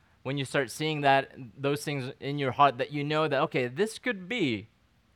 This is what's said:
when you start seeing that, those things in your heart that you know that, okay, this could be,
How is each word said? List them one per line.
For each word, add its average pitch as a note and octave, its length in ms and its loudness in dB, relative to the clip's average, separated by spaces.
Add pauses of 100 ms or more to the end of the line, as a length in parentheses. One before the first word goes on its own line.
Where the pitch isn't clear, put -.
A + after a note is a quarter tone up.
(220)
when C3+ 140 -4
you C#3 80 -2
start C3 260 0
seeing D#3 300 -4
that, C#3 320 4 (240)
those C#3 260 -2
things C#3 380 -4
in C#3+ 180 -4
your C3+ 140 0
heart C#3 240 6
that C3 160 -4
you D3 100 -2
know D3+ 240 0
that, C#3 180 0
okay, C3+ 240 0
this E3+ 300 -2
could F#3+ 300 -6
be, C#3 400 -2 (460)